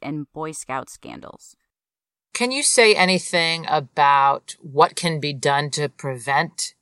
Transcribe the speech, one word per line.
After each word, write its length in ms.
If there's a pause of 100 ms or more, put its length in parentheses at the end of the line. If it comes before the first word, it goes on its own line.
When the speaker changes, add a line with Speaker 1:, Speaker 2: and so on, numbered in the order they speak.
Speaker 1:
and 320
Boy 180
Scout 380
scandals. 680 (760)
Speaker 2:
Can 180
you 140
say 320
anything 720
about 920
what 360
can 240
be 120
done 380
to 180
prevent 920